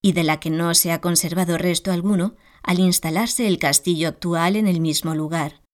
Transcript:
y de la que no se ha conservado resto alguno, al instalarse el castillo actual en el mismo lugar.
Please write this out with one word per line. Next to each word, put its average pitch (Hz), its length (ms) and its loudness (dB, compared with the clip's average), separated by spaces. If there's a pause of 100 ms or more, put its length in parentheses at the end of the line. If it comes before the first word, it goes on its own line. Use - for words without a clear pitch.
y 196 100 4
de 170 100 0
la 156 160 0
que 160 120 -6
no 165 240 0
se 170 180 2
ha 165 80 -2
conservado 175 560 0
resto 175 340 0
alguno, 185 460 0 (260)
al 180 160 0
instalarse 185 720 0
el 175 100 0
castillo 165 500 0
actual 170 480 -2
en 214 100 0
el 170 160 2
mismo 160 320 -2
lugar. 156 480 -6 (120)